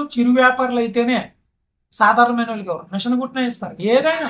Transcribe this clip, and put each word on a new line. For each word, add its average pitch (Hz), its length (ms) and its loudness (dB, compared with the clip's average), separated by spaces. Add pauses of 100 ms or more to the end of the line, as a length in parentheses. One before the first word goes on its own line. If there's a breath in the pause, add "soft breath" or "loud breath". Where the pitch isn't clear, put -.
(140)
చిరు 240 180 2
వ్యాపారులు 254 480 2
అయితేనే, 233 520 -2 (600)
సాధారణమైన 233 580 2
వాళ్ళకి 202 200 -8
ఎవరు 160 240 -8
మిషన్ 240 280 -2
కుట్టినా 262 260 -6
ఇస్తారు. 214 340 -10
ఏదైనా, 277 480 0